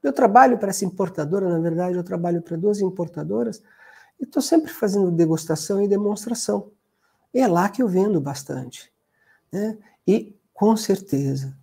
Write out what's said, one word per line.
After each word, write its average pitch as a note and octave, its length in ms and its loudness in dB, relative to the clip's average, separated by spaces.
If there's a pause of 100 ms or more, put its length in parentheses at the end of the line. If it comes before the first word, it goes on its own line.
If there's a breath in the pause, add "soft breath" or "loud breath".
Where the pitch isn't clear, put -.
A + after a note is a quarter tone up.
Eu C#4 100 0
trabalho A#3+ 460 6
pra G3 100 -2
essa F#3+ 160 -4
importadora, F3+ 640 -2
na E3+ 80 0
verdade, E3+ 400 -2
eu F3 60 -4
trabalho F3 400 -4
pra E3+ 120 -8
duas G3+ 240 -2
importadoras, F#3+ 840 -4 (560 soft breath)
e C4 60 -6
tô - 160 -2
sempre D#4+ 300 2
fazendo G3 380 0
degustação E3 720 0
e G3+ 60 2
demonstração. G#3 840 -2 (640)
E B3+ 60 2
é B3+ 80 4
lá F3+ 220 2
que C4 120 -4
eu A#3+ 60 2
vendo F#3 320 2
bastante, C3+ 720 -10 (580)
né? G#3+ 260 -4 (280 soft breath)
E, A3 300 0 (180)
com G#3+ 220 4
certeza C#3 880 -2